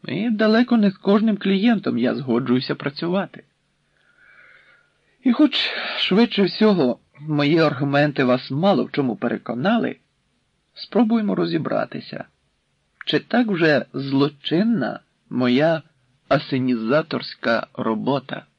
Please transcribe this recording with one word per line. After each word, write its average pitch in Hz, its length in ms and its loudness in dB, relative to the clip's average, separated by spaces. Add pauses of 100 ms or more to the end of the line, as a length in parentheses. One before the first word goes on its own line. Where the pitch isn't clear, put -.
І 196 220 -4
далеко 220 480 2
не 202 140 4
з 190 60 -14
кожним 208 400 2
клієнтом 196 600 0
я 117 180 0
згоджуюся 127 600 -2
працювати. 170 680 -6 (1800)
І 247 100 2
хоч, - 380 2 (260)
швидше 202 460 2
всього, 175 560 2 (200)
мої 147 400 0
аргументи 143 640 2
вас 123 280 0
мало 160 320 2
в - 80 -8
чому 127 240 -2
переконали, 120 800 -4 (800)
спробуємо 220 600 0
розібратися, - 920 -6 (800)
чи 147 140 -2
так 233 280 0
вже 156 460 2
злочинна 143 1040 -2 (300)
моя 135 520 0 (460)
асенізаторська 123 1500 -2
робота. 113 720 -4 (140)